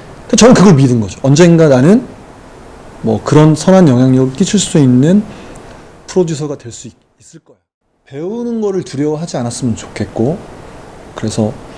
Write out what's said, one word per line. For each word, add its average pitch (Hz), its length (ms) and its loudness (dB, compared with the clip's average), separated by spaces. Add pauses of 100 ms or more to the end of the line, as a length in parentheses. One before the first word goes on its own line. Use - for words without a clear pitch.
(360)
저는 233 180 6
그걸 185 200 4
믿은 127 260 2
거죠. 98 220 -8
언젠가 160 460 4
나는 143 380 2 (960)
뭐 110 220 -4
그런 151 300 4
선한 185 340 2
영향력을 131 460 2
끼칠 196 260 -2
수 - 180 -2
있는 143 440 2 (840)
프로듀서가 156 520 -4
될 120 140 -20
수 - 160 -20
있-, - 60 -20 (240)
있을 156 220 -20
거야. 120 160 -20 (540)
배우는 220 500 -8
거를 196 220 -4
두려워하지 151 540 -6
않았으면 120 400 -6
좋겠고, 113 600 -6 (760)
그래서, 107 380 -6 (260)